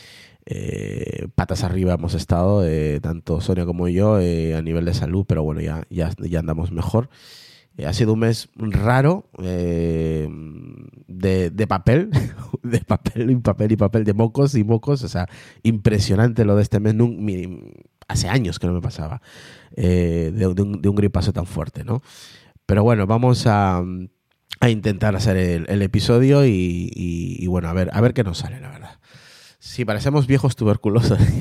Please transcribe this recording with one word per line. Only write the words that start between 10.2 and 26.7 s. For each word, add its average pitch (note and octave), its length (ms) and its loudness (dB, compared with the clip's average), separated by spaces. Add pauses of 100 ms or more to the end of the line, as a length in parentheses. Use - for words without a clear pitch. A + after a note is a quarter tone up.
de, F#2 420 0
de G2+ 180 -2
papel, D#3 440 2 (260)
<laughs> - 260 -10
de A#2 180 -2
papel A2+ 500 -2
y B2+ 60 4
papel A2 340 0
y A2 60 4
papel, A2 260 2
de G#2 100 2
mocos A2+ 420 2
y G#2+ 80 4
mocos, A#2 400 0
o G#2+ 40 -8
sea, F2+ 200 -4 (360)
impresionante A2 840 2
lo G2+ 100 4
de G#2 60 4
este G#2 180 0
mes, G#2+ 140 2
nun-, A2+ 240 2
mi, F#2 540 -6 (360)
hace - 220 -2
años G2+ 300 0
que F2+ 80 -2
no F2 60 0
me F2 80 -2
pasaba, D#2+ 400 -8 (540)
eh, E2+ 600 2
de, F#2 180 0
de F#2+ 80 0
un, G2+ 200 -2
de G2+ 80 2
un G2+ 60 0
gripazo G2 380 0
tan F2 140 -4
fuerte, D2 360 -8
¿no? - 200 -4 (640)
Pero G2+ 160 4
bueno, G#2+ 240 4
vamos A#2+ 400 2
a, F#2+ 360 4 (760)
a B2 100 4
intentar G#2 460 0
hacer F#2+ 220 2
el, F2 300 0
el G2+ 140 0
episodio B2+ 640 4
y, F2+ 480 0